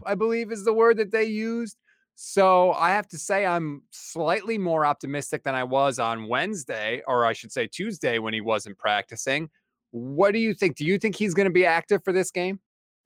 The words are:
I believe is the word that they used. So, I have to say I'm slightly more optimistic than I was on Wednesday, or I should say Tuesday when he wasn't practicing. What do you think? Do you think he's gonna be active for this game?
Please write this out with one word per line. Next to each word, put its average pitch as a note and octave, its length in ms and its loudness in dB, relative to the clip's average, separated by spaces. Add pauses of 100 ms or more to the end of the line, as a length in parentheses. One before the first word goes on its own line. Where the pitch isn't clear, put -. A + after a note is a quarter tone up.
I G3 80 -2
believe A3+ 360 -2
is G#3 140 -8
the A3+ 80 2
word A3+ 240 6
that G3+ 160 -2
they A3 120 2
used. A3 520 -4 (440)
So, F#3 520 6
I E3 180 2
have G3+ 200 0
to E3 60 -12
say G3 300 0
I'm D#3+ 360 -2 (100)
slightly F#3+ 640 -2
more E3 260 2
optimistic C#3+ 600 -2
than C3+ 100 -2
I C3 80 0
was C3 380 2
on A2+ 260 -2
Wednesday, B2+ 800 -4
or B2 180 2
I A2+ 80 4
should A2+ 200 -12
say A#2 160 -4
Tuesday D#3 500 -4
when A2 160 -4
he A2 60 -4
wasn't G#2+ 360 -4
practicing. A#2 720 -2 (440)
What C#3 400 0
do A3+ 80 -2
you A3 120 0
think? E3+ 240 -2
Do D3 80 -8
you F#3 140 2
think G#3+ 160 -2
he's G3+ 180 -2
gonna F#3+ 180 2
be F3+ 140 4
active E3+ 380 2
for F#3+ 100 -2
this F3+ 200 0
game? F#3 260 -4 (480)